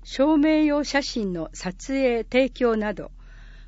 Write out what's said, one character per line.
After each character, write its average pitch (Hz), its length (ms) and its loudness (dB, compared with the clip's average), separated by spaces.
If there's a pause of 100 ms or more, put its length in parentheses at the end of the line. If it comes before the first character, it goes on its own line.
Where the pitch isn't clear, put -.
証 302 320 2
明 311 260 4
用 294 220 2
写 285 180 -2
真 208 300 -4
の 165 220 -6
撮 - 380 -8
影、 254 300 0
提 254 280 2
供 240 260 0
な 208 180 -2
ど - 160 -12 (580)